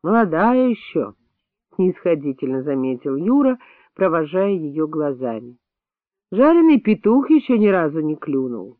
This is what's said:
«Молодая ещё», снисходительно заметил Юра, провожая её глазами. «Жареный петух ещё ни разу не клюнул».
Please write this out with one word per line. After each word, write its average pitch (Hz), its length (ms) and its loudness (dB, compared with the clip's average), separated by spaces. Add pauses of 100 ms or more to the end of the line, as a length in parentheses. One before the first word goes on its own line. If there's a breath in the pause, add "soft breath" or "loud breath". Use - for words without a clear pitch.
«Молодая 226 640 2
ещё», 165 460 -6 (600)
снисходительно 143 880 -2
заметил 135 520 -4
Юра, 254 440 0 (360 soft breath)
провожая 175 560 0
её 156 380 -4
глазами. 123 720 -6 (760)
«Жареный 302 480 4
петух 226 500 0
ещё 269 260 2
ни 208 120 2
разу 160 320 0
не 151 160 -4
клюнул». 123 640 -6